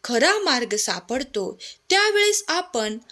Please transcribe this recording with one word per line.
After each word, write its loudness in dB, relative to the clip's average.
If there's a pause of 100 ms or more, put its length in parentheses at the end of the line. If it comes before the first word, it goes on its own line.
खरा 2
मार्ग -2
सापडतो, -4 (320)
त्यावेळेस 4
आपण -4 (140)